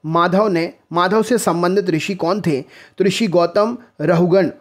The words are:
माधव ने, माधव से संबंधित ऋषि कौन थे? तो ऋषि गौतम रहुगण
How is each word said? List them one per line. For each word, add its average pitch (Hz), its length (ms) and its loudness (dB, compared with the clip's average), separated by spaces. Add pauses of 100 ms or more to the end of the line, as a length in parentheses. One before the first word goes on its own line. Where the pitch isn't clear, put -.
माधव 170 420 0
ने, 170 260 -2 (200)
माधव 185 300 2
से 226 140 0
संबंधित 180 520 0
ऋषि 160 260 -2
कौन 180 260 -4
थे? 143 200 -2 (360)
तो 185 60 0
ऋषि 202 240 0
गौतम 180 500 0 (240)
रहुगण 170 480 2 (120)